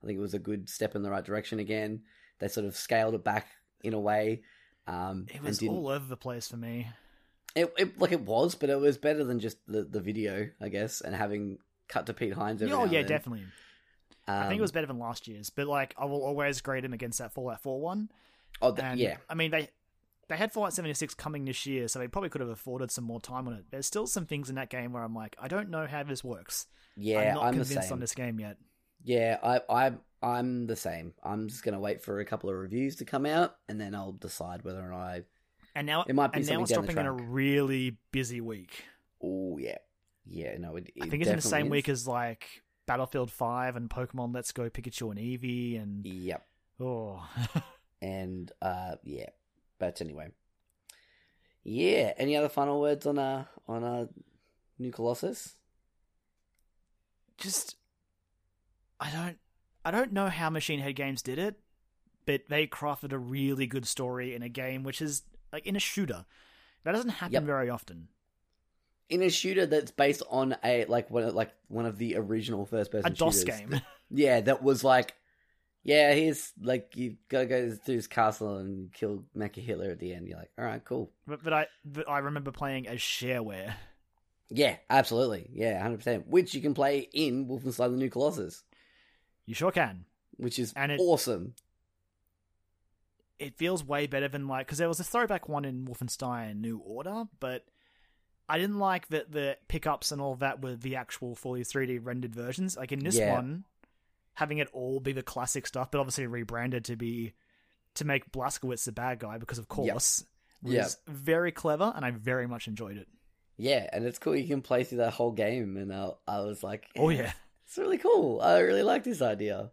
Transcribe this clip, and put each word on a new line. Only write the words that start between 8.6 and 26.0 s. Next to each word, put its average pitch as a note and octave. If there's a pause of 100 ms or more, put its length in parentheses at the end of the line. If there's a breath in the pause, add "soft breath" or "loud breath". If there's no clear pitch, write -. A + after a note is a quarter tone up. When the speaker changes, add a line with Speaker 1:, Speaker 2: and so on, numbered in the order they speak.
Speaker 1:
it C#3
was C#3+
better D3+
than B2
just G#2+ (100)
the, G#2+
the G2+
video, G#2 (100)
I G#2
guess, G#2
and -
having G#2 (280)
cut -
to A#2
Pete G#2
Hines G#2+
every C4
Speaker 2:
Oh, C#4+
Speaker 1:
now A#3+
and E3+
Speaker 2:
yeah, D#3
Speaker 1:
then. B2+
Speaker 2:
definitely. B2+ (800 soft breath)
I G2+
think F#3+
it G#3+
Speaker 1:
Um, -
Speaker 2:
was F#3+
better D#3
than C3
last A#2
year's, G#2
but, C#3+
like, C#3+
I C#3
will C#3+
always C#3+
grade C3
him C3
against A#2+
that A#2
Fallout B2
four C3+
one. F#3+ (520 soft breath)
Speaker 1:
Oh, B2
th-, C3
Speaker 2:
And, B2+
Speaker 1:
yeah. G2+ (120)
Speaker 2:
I D#3+
mean, E3
they, D#3 (600)
they D#3+
had G#3+
Fallout G#3
seventy-six D#3
coming D3+
this C3
year, C3
so C3
they B2
probably F#3
could C#3+
have A#2+
afforded B2
some B2
more A#2
time B2+
on A#2+
it. G2+
There's C3+
still G#3+
some F3+
things C#3+
in C3+
that C3
game B2
where A#2+
I'm A2+
like, A2
"I -
don't G3
know D#3+
how D3